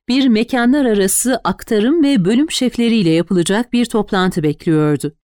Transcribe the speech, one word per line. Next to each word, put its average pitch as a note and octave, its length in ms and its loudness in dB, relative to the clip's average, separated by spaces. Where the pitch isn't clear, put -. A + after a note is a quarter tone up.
bir C4 200 0
mekanlar A#3+ 580 2
arası G#3+ 580 0
aktarım A#3 600 0
ve C#4 220 2
bölüm B3 260 0
şefleriyle A#3 580 0
yapılacak F3 640 0
bir A#3+ 120 0
toplantı F#3 580 -2
bekliyordu. D3+ 680 -2